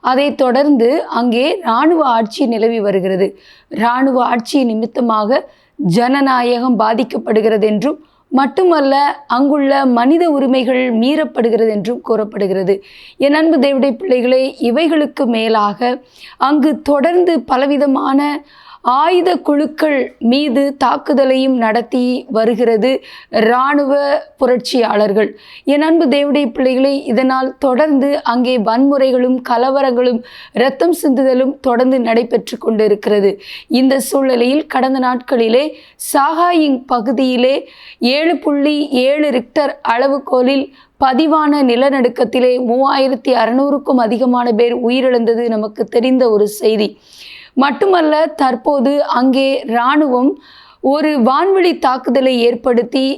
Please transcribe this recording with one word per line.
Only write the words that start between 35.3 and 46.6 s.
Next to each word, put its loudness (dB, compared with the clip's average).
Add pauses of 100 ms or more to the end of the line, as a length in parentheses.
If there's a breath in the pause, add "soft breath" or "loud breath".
சாகாயிங் 2 (140)
பகுதியிலே 0 (640 loud breath)
ஏழு 0
புள்ளி 0 (300)
ஏழு 0 (100)
ரிக்டர் -2 (200)
அளவுகோலில் 0 (340 soft breath)
பதிவான 2 (100)
நிலநடுக்கத்திலே 0 (160)
மூவாயிரத்தி 0 (100)
அறுநூறுக்கும் 0
அதிகமான 0
பேர் 0 (120)
உயிரிழந்தது 0 (120)
நமக்கு -6 (120)
தெரிந்த 2 (120)
ஒரு 2 (120)